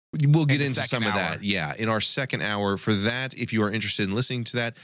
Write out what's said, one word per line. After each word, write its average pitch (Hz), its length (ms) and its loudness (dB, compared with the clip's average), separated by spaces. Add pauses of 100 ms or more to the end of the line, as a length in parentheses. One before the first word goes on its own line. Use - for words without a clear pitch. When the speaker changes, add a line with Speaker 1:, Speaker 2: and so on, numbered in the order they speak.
(240)
Speaker 1:
We'll 151 220 6
get 139 100 4
Speaker 2:
in - 20 2
the 143 80 0
Speaker 1:
into 135 140 -2
Speaker 2:
second 131 80 2
Speaker 1:
some 120 160 0
of 107 100 0
Speaker 2:
hour. 104 40 2 (180)
Speaker 1:
that, 87 80 -8
yeah, 87 340 -2
in 110 100 -2
our 110 120 2
second 127 420 -2
hour. 101 340 0
For 110 180 0
that, 120 400 -2
if - 180 -6
you 110 100 2
are 104 80 0
interested 104 380 0
in 98 60 -2
listening 123 300 0
to - 120 -2
that, 117 280 -4